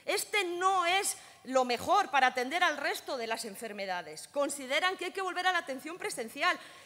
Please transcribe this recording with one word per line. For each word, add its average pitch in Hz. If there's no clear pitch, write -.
"Este 403
no 359
es 381
lo 262
mejor 302
para 262
atender 262
al 311
resto 302
de 226
las 226
enfermedades". 196
Consideran 285
que 359
hay 370
que 381
volver 359
a 370
la 349
atención 339
presencial 330